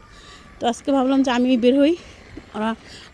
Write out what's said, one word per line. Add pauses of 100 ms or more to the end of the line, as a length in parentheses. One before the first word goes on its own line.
(600)
তো
আজকে
ভাবলাম
যে
আমি
বের
হই। (580)
ওরা, (400)